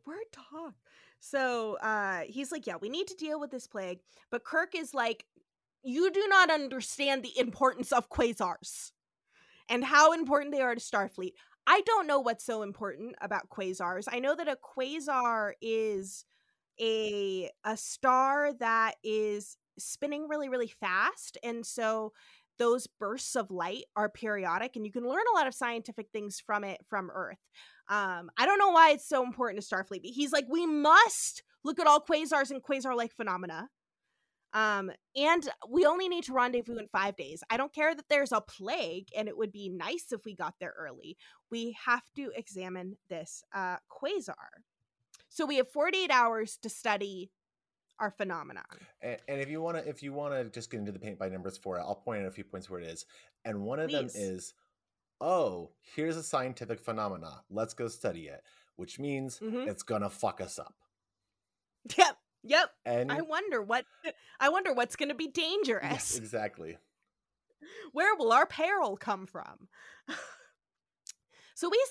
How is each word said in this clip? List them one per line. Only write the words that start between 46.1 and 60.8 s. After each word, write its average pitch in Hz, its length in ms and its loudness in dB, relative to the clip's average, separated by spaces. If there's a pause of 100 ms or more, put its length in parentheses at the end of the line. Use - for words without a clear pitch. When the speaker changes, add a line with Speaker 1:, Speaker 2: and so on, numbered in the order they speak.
Speaker 1:
hours 233 460 2
to 226 100 -10
study 202 640 -4 (680)
our 208 100 -2
phenomenon." 165 540 -8 (360)
Speaker 2:
And, 120 280 -8
and 139 120 -6
if 135 80 -4
you 156 120 -6
wanna, 165 260 -4
if 147 160 -10
you 139 100 -8
wanna 143 320 -4
just 113 260 -12
get 117 80 -6
into 104 140 -6
the 95 60 -12
paint 98 200 -10
by 98 100 -4
numbers 92 300 -8
for 92 200 -6
it, - 40 -4
I'll 101 120 -4
point 107 280 -6
out 95 60 -6
a - 40 -6
few 101 120 -14
points 95 260 -14
where 90 100 -8
it 85 60 -10
is. 82 200 -12 (380)
And 104 180 -4
one 120 180 -4
of 160 100 -2
them 143 160 -2
Speaker 1:
Please. 113 100 -10
Speaker 2:
is, 95 380 -6 (680)
"Oh, 123 500 0 (240)
here's 160 220 -2
a 165 60 -8
scientific 127 580 -4
phenomena. 98 720 -6
Let's 110 240 -4
go 120 140 -6
study 85 400 -6
it," 69 140 -16 (340)
which - 240 -12
means 135 400 -6
Speaker 1:
Mm-hmm. 220 280 -6
Speaker 2:
it's 101 160 -8
gonna 104 260 -2
fuck - 300 -4
us 90 200 -10
up. - 140 -16 (1200)